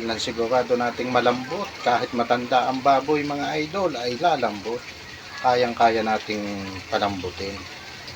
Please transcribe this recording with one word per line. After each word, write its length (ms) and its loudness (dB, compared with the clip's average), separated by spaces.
na 80 -2
sigurado 560 0
nating 400 0
malambot. 560 2
Kahit 320 2
matanda 480 2
ang 160 -2
baboy, 400 4
mga 400 -2
idol, 320 0
ay 240 -4
lalambot. 640 0
Kayang-kaya 560 4
nating 400 0
palambutin. 680 -2